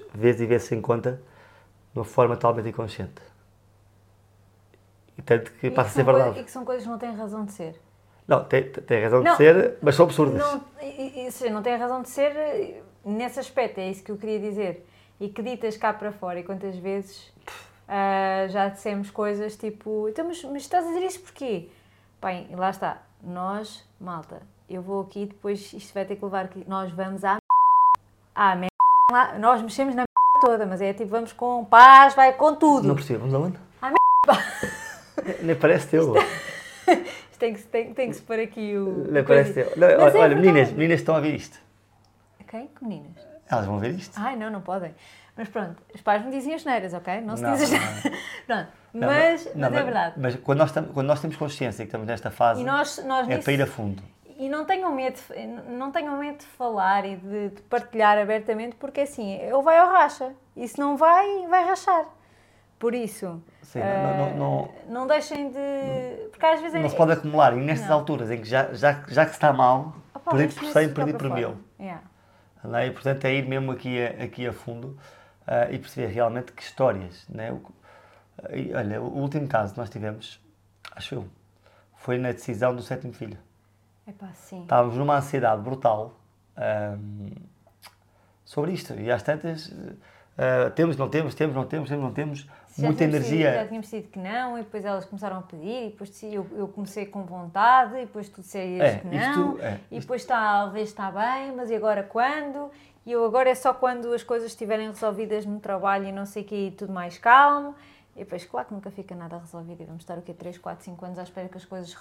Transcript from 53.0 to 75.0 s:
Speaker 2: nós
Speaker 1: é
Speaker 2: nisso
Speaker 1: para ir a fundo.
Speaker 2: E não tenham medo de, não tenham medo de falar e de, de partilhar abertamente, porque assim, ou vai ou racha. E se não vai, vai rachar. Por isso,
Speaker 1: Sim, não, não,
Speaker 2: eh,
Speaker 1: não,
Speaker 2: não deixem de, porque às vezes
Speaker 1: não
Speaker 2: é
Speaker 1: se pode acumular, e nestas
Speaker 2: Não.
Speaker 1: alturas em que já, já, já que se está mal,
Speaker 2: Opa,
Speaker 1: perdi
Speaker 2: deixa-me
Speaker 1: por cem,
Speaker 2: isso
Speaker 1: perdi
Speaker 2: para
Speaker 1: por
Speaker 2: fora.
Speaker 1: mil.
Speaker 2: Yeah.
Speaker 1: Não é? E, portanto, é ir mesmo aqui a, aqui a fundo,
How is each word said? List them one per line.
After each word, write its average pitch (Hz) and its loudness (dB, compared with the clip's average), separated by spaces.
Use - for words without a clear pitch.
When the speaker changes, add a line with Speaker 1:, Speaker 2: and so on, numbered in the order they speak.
Speaker 2:
nós 262 -2
Speaker 1:
é 254 -2
Speaker 2:
nisso - -6
Speaker 1:
para 139 0
ir 139 0
a 135 2
fundo. 101 -8
Speaker 2:
E 269 -10
não 302 -6
tenham 381 -2
medo 262 -4
de, 220 -14
não 254 -10
tenham 294 -6
medo 294 -10
de - -20
falar 202 -2
e 196 -8
de, 202 -8
de 196 -18
partilhar 220 2
abertamente, 214 -2
porque 277 -8
assim, 208 -6
ou 269 2
vai 320 8
ou 359 8
racha. 294 4
E 240 -10
se - -10
não 285 0
vai, 359 4
vai 349 4
rachar. 359 0
Por 233 0
isso, 196 -8
Speaker 1:
Sim, - -10
não, 185 0
não, 143 0
Speaker 2:
eh, 143 -4
Speaker 1:
não, 139 -2
Speaker 2:
não 254 -6
deixem 294 -2
de, 269 -8
porque - -4
às 320 4
vezes 320 -8
Speaker 1:
não 151 -2
Speaker 2:
é 143 0
Speaker 1:
se 139 -6
pode 165 4
acumular, 147 4
e 127 -4
nestas 143 -4
Speaker 2:
Não. 156 2
Speaker 1:
alturas 147 -4
em 113 -6
que - -14
já, 131 0
já, 127 2
já 151 4
que 156 0
se - -16
está 147 4
mal, 131 2
Speaker 2:
Opa, - -6
Speaker 1:
perdi 151 2
Speaker 2:
deixa-me 214 -8
Speaker 1:
por 302 -8
cem, 156 6
Speaker 2:
isso 139 -4
Speaker 1:
perdi 147 -4
Speaker 2:
para 156 -8
Speaker 1:
por 143 -4
Speaker 2:
fora. 123 -4
Speaker 1:
mil. 110 -6
Speaker 2:
Yeah. 180 -16
Speaker 1:
Não 113 -8
é? 123 0
E, 131 -6
portanto, 139 -4
é 135 0
ir 135 -4
mesmo 135 -4
aqui 123 -6
a, 120 -8
aqui 123 -10
a 117 -6
fundo, 120 -14